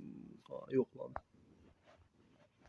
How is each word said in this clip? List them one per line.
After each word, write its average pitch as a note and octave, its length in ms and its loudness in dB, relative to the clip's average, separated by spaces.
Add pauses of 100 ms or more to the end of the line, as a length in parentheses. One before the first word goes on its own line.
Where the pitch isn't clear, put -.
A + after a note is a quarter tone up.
(500)
Aa, - 220 -4
yok B2+ 160 10 (100)
lan. B2+ 140 -4 (1600)